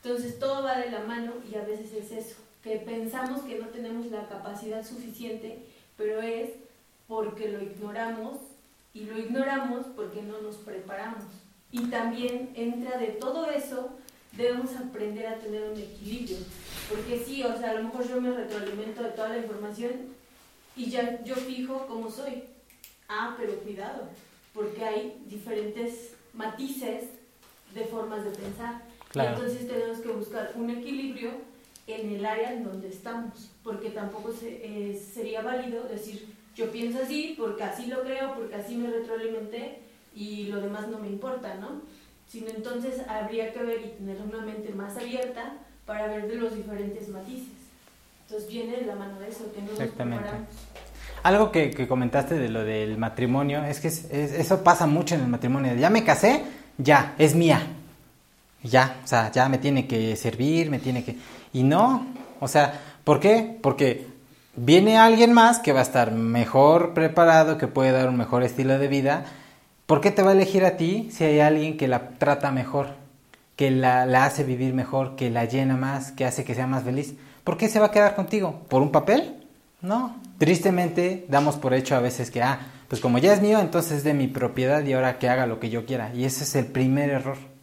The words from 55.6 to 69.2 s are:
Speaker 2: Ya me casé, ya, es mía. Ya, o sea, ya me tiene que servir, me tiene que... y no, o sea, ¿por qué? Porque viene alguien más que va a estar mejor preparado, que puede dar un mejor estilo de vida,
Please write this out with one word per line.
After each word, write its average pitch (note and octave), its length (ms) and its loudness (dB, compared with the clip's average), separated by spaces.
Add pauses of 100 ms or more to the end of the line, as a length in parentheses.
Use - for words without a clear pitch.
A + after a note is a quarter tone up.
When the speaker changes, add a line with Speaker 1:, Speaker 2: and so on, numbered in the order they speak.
Speaker 2:
Ya C#3+ 140 4
me A3 140 6
casé, G#3+ 400 4 (340)
ya, C#3 400 6
es D3+ 160 8
mía. E3 300 6 (1000)
Ya, B2+ 420 4
o - 40 -12
sea, A2+ 240 2
ya B2+ 160 6
me C3+ 100 2
tiene C#3 300 2
que A2 300 0
servir, D3 520 2
me C#3 100 0
tiene B2 260 -2
que... B2 100 -8 (380)
y B2+ 100 2
no, G#3 420 6 (360)
o C3+ 80 -4
sea, D3 300 4 (260)
¿por D3+ 160 6
qué? A3 400 4
Porque C3 440 2 (520)
viene F3+ 400 8
alguien A3+ 340 10
más A#3 280 10
que - 120 2
va C3+ 80 6
a B2+ 40 6
estar A#2 280 4
mejor C3 840 6
preparado, D#3+ 640 8
que C#3+ 100 0
puede C3 260 4
dar C3 160 4
un B2+ 80 2
mejor B2 260 2
estilo C3 340 2
de C#3 120 2
vida, C#3 360 2 (640)